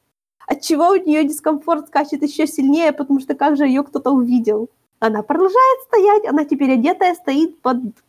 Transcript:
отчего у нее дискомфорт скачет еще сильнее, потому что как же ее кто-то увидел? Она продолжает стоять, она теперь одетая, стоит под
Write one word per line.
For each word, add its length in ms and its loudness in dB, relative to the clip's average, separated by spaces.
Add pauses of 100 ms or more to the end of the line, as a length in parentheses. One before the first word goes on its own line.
(480)
отчего 420 0
у 60 4
нее 280 0
дискомфорт 640 -4
скачет 360 -4
еще 240 -2
сильнее, 440 0
потому 280 -2
что 160 -6
как 220 0
же 100 2
ее 160 0
кто-то 280 -4
увидел? 580 0 (300)
Она 240 -2
продолжает 640 2
стоять, 380 2
она 200 0
теперь 280 0
одетая, 420 0
стоит 460 -2
под 160 -2 (320)